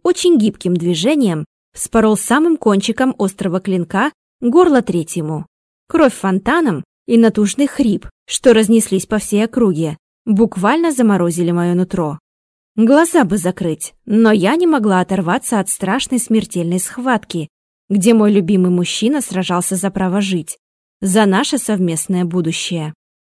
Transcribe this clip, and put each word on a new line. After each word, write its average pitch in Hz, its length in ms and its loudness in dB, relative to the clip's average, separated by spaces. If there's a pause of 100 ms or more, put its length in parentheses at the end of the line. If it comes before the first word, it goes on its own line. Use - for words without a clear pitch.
очень 349 340 2
гибким 202 360 0
движением 175 680 0 (300)
вспорол 220 420 0
самым 302 400 2
кончиком 226 640 0
острого 190 400 -4
клинка 190 540 -4 (260)
горло 277 420 4
третьему. 160 680 -6 (420)
Кровь 320 240 2
фонтаном 196 720 -2 (200)
и 233 120 2
натужный 226 500 2
хрип, 240 400 -2 (180)
что - 280 2
разнеслись 220 520 2
по 214 120 -4
всей 208 260 -2
округе, 175 540 -2 (280)
буквально 233 680 0
заморозили 175 580 0
мое 175 240 0
нутро. 180 440 -4 (580)
Глаза 285 480 4
бы 185 120 -2
закрыть, 175 580 -6 (100)
но 220 260 4
я 214 240 2
не 349 100 0
могла 214 360 2
оторваться 190 580 -2
от 190 80 -4
страшной 233 520 -4
смертельной 185 600 -2
схватки, 214 720 -4 (400)
где 202 240 4
мой 214 180 4
любимый 185 400 2
мужчина 208 480 -2
сражался 180 560 -4
за 190 160 -4
право 190 300 -2
жить, 185 360 -6 (440)
за 202 240 2
наше 208 320 0
совместное 180 640 -2
будущее. 165 720 -6 (320)